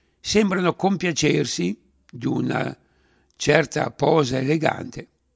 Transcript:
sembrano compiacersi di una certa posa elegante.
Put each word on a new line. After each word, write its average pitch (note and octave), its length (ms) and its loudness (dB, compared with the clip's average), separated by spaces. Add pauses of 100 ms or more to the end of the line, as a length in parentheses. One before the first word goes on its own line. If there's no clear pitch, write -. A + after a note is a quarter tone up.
(200)
sembrano F3+ 560 2
compiacersi E3 1000 0 (300)
di B2 200 -10
una B2 500 -4 (580)
certa C#3+ 540 2
posa C#3 480 2
elegante. C3+ 720 -2 (280)